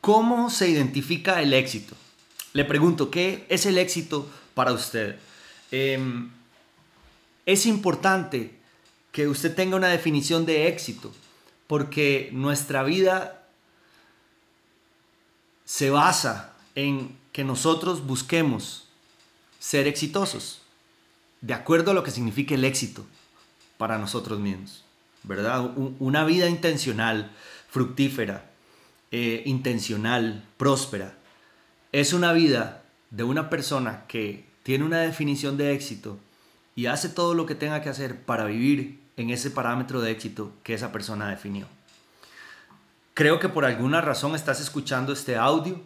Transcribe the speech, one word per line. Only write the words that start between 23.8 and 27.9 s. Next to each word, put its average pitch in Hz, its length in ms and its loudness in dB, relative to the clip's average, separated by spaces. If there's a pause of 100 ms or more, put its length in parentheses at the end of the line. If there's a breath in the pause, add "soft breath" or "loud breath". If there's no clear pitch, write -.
nosotros 104 420 -6
mismos, 98 440 -8 (380)
¿verdad? 107 420 -2
U-, 131 360 -4
una 143 240 2
vida 170 240 4
intencional, 113 840 0 (400 loud breath)
fructífera, 127 800 -2 (680 soft breath)